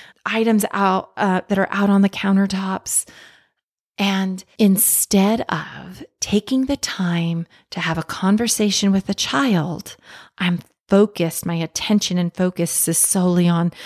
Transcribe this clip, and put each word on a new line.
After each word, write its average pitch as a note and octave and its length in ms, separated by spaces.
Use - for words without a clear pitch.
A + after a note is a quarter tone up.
items A3 460
out, F#3+ 460
uh, F#3 320
that G3 100
are F#3+ 120
out G3+ 200
on G3 120
the G3 60
countertops. G3 1000
And F#3+ 440
instead G3+ 840
of - 600
taking C4 460
the C#4 100
time E3+ 720
to - 100
have E3 180
a D#3+ 40
conversation G#3 880
with F#3+ 160
the G3+ 80
child, G3 840
I'm F3+ 220
focused, G3 580
my E3+ 80
attention F3+ 640
and F3 160
focus F3+ 540
is E3+ 100
solely F3 500
on E3+ 240